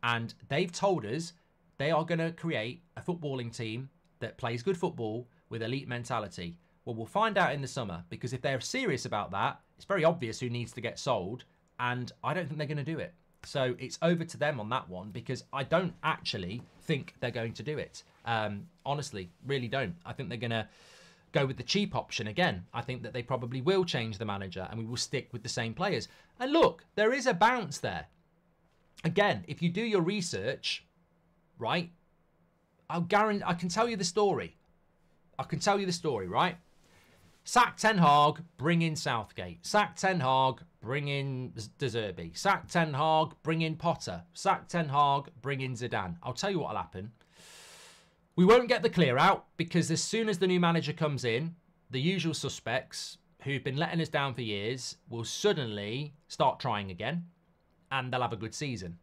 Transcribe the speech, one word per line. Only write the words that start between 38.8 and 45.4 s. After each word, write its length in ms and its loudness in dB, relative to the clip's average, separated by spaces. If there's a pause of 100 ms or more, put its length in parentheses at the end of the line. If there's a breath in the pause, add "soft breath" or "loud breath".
in 120 2
Southgate. 720 -6
Sack 300 2
Ten 240 2
Hag, 400 4 (200)
bring 280 -4
in 500 -4
Z-, 180 -10
De 100 -4
Zerbi. 500 -4
Sack 320 0
Ten 260 2
Hag, 360 4 (120)
bring 200 0
in 120 0
Potter. 480 -2 (100)
Sack 360 0
Ten 200 0
Hag, 360 4 (160)